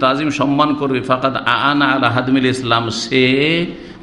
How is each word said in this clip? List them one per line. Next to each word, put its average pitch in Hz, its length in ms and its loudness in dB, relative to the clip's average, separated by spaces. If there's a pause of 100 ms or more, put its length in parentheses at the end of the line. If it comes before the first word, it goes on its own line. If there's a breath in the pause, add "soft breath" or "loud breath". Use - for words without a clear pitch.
তাজিম 139 300 0
সম্মান 143 440 0
করবে, 131 260 -2
ফাকাদ 127 360 -2
আ'আনা 127 480 0
আলা 127 260 2
হাদমিল 127 360 2
ইসলাম, 117 440 0
সে 139 760 2 (360 loud breath)